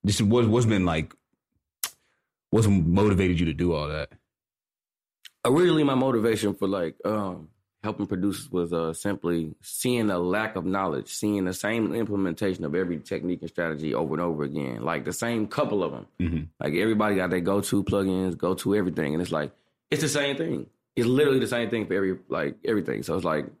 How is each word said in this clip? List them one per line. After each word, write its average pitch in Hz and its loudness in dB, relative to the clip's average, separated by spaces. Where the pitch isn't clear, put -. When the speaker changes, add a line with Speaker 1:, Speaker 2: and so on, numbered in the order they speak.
Speaker 1:
just 101 2
what, 113 6
what's 113 4
been, 98 4
like, 80 -2
what's 107 4
motivated 92 4
you 87 2
to 78 -2
do 85 0
all 73 -2
that? 76 -6
Speaker 2:
Originally, 156 6
my 139 2
motivation 113 2
for, 98 -2
like, 90 -2
um, 92 -2
helping 107 -4
producers 95 -2
was, 87 -2
uh, 82 -2
simply 85 -2
seeing 120 -2
a 92 0
lack 95 0
of 90 -4
knowledge, 92 -2
seeing 104 -2
the 92 -2
same 104 -2
implementation 98 -2
of 76 -4
every 87 -2
technique 87 -6
and 85 -10
strategy 80 -4
over 73 -2
and 80 -2
over 78 -2
again. 67 -6
Like, 80 -2
the 87 -4
same 113 -2
couple 107 0
of 73 -2
'em. 58 -12
Speaker 1:
Mm-hmm. 80 0
Speaker 2:
Like, 73 -2
everybody 104 2
got 90 0
their 90 0
go-to 98 0
plugins, 95 0
go-to 92 0
everything. 80 0
And 82 0
it's 82 -4
like, 76 -2
it's 151 0
the 156 2
same 139 0
thing. 156 -4
It's 117 2
literally 131 4
the 113 0
same 117 -2
thing 107 -2
for 90 0
every, 95 0
like, 73 -2
everything. 78 0
So 82 -2
it's 90 -2
like 78 0